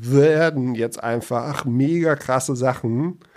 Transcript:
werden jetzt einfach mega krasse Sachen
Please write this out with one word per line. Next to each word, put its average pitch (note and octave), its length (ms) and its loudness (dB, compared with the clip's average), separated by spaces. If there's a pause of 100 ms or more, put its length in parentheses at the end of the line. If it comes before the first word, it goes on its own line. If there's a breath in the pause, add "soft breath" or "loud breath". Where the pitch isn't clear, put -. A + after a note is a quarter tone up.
(120)
werden D3 640 4
jetzt A2+ 280 -4
einfach A#2+ 640 -4
mega D3 520 2
krasse C3 400 -2
Sachen B2+ 600 -2 (180 soft breath)